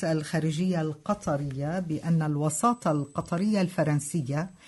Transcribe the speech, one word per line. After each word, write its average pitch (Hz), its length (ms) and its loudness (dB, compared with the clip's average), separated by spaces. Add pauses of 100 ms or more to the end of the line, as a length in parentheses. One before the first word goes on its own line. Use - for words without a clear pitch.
الخارجية 160 760 0
القطرية 147 1000 -2
بأن 165 420 0
الوساطة 156 680 2
القطرية 170 720 0
الفرنسية 151 880 0 (180)